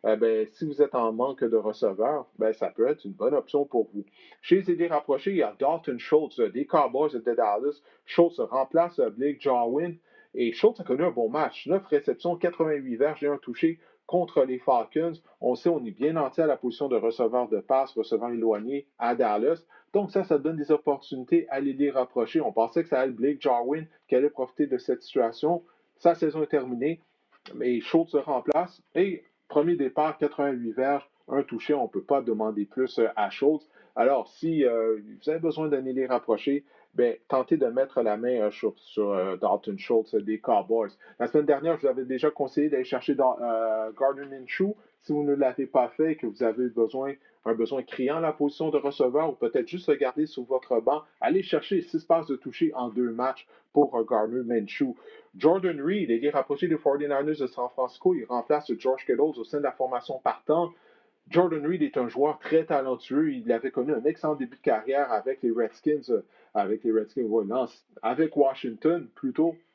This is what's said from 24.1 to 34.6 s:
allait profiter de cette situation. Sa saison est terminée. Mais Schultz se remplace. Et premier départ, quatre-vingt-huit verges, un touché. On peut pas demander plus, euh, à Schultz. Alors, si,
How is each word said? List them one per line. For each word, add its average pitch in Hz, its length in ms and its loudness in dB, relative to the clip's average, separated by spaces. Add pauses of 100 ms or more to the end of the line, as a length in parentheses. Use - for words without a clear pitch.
allait 143 160 4
profiter 139 340 -4
de 127 140 -2
cette - 240 -4
situation. 151 580 -2 (360)
Sa 170 180 4
saison 156 260 -2
est 147 60 -2
terminée. 135 540 -2 (520)
Mais 123 280 -2
Schultz 165 300 0
se 151 60 0
remplace. 147 640 -2 (140)
Et 180 280 0 (240)
premier 165 280 2
départ, 151 420 0
quatre-vingt-huit 139 540 -2
verges, 135 360 -2 (200)
un 139 160 -6
touché. 139 320 -2
On 127 120 -2
peut 95 160 -6
pas 139 180 2
demander 107 440 -2
plus, 127 320 -4
euh, 113 180 4
à 101 140 -2
Schultz. 147 380 0 (280)
Alors, 123 320 2
si, 160 380 0